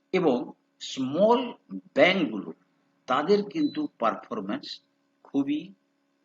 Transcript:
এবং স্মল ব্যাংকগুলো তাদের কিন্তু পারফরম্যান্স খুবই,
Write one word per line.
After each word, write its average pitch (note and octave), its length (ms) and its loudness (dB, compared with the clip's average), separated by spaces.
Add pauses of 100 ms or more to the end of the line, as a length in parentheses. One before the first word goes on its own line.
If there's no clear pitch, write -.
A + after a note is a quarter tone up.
(140)
এবং D#3+ 380 2 (280)
স্মল G3+ 760 2 (420)
ব্যাংকগুলো C3 580 2 (520)
তাদের D#3+ 380 2
কিন্তু D3+ 440 -2 (120)
পারফরম্যান্স A2 840 -4 (420)
খুবই, D3+ 500 -2 (520)